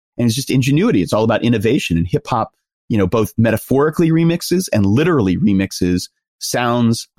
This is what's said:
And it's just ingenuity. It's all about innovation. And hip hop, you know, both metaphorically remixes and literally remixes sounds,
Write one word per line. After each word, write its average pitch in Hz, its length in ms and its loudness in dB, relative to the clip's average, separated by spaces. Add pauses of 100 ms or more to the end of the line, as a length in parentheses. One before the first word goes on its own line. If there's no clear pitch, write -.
(180)
And 120 100 0
it's 110 80 2
just 131 160 -6
ingenuity. 139 500 2
It's 80 120 -4
all 110 100 2
about 113 200 0
innovation. 113 540 0
And 82 100 0
hip - 200 -4
hop, 113 260 -4 (360)
you 113 80 0
know, 95 100 2
both 110 300 -2
metaphorically 135 720 0
remixes 170 640 0
and 101 120 2
literally 113 520 2
remixes 95 720 0 (300)
sounds, 120 680 -2 (120)